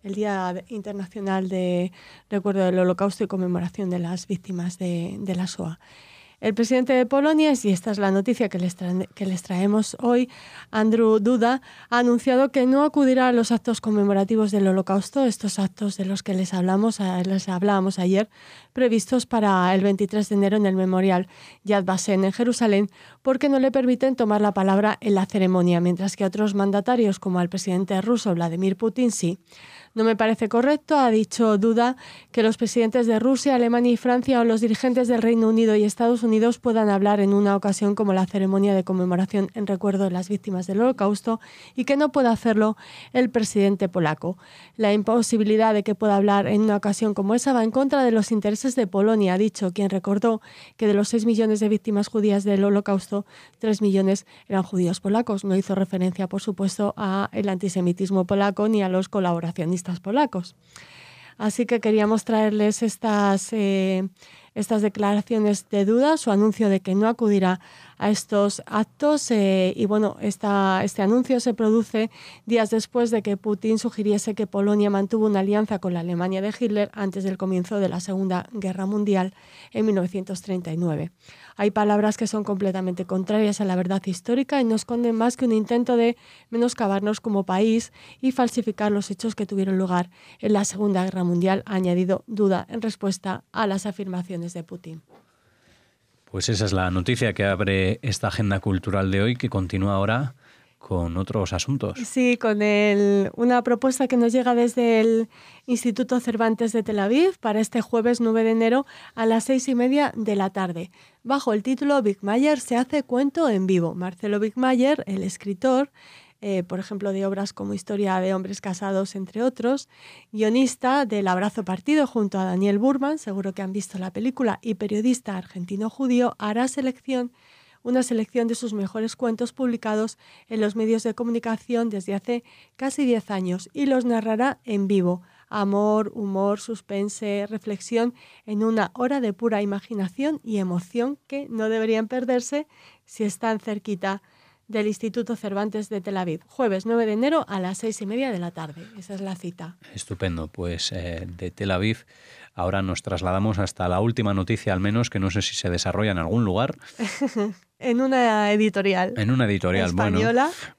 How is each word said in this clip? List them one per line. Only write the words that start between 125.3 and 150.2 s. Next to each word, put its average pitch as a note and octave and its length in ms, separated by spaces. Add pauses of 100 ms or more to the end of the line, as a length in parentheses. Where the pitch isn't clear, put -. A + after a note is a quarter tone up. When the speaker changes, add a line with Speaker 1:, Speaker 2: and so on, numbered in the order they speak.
Speaker 1:
argentino-judío, A3 1040
hará A3 280
selección, B3+ 640 (500)
una B3 220
selección A#3 460
de A#3 60
sus A3+ 180
mejores A3 420
cuentos A#3 380
publicados A3+ 640 (320)
en A3+ 100
los G#3 160
medios A3 280
de A3 120
comunicación A#3 720
desde G3 240
hace A#3+ 300 (320)
casi C4+ 300
diez A#3 260
años F3+ 400
y C#4+ 140
los B3+ 180
narrará A3+ 640
en G3+ 240
vivo. F3+ 320 (260)
Amor, G#3 640
humor, G3+ 460
suspense, G3+ 920
reflexión A3+ 640 (320)
en G#3+ 200
una A3 300
hora B3+ 260
de G#3+ 100
pura G#3+ 300
imaginación G3+ 840
y A3 140
emoción F#3+ 680
que C#4 240
no A3 200
deberían A3 400
perderse B3+ 580 (380)
si - 180
están A3 380
cerquita G3+ 600 (480)
del G#3+ 180
Instituto A3 480
Cervantes G#3 540
de G#3 100
Tel G3 160
Aviv. F3+ 320
Jueves G3 380
nueve A#3 200
de G#3+ 60
enero C#4 380
a G3 100
las F#3 200
seis A3 220
y G3+ 40
media B3 260
de F#3 80
la F3 120
tarde. E3 360 (100)
Esa G3 160
es F#3+ 60
la F#3+ 160
cita. F3 420 (160)
Speaker 2:
Estupendo. E2+ 540